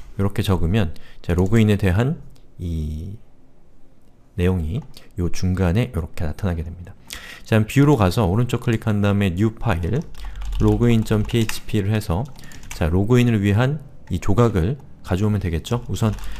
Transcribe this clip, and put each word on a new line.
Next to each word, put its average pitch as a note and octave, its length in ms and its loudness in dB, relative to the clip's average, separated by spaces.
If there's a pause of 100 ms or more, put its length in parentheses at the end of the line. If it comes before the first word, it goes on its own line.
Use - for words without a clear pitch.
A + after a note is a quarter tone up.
(180)
이렇게 G2 260 0
적으면 F2 500 2 (280)
자, F2+ 120 -2
로그인에 G#2 440 4
대한 G#2+ 440 0 (360)
이 E2 600 -6 (1160)
내용이 F2+ 460 0 (380)
요 F2 120 0
중간에 F#2 640 2
이렇게 D#2+ 300 -4
나타나게 E2 380 -4
됩니다. E2 300 -12 (500)
자, A2+ 140 2
그럼 G#2+ 100 4
뷰로 C#3+ 300 6
가서 G#2 300 4
오른쪽 A2+ 340 0
클릭한 A2 400 0
다음에 G2+ 260 2
new G2+ 280 0
file, F2+ 440 -2 (600)
로그인 A2 440 4
점 G#2+ 200 0
피에이치피를 G#2+ 680 -2
해서 G#2 300 -2 (460)
자, - 180 -2
로그인을 G#2+ 540 4
위한 A#2+ 400 2 (280)
이 F2 100 -4
조각을 G#2 580 2 (260)
가져오면 G#2 360 0
되겠죠? F#2 480 -4
우선 G#2 260 0 (260)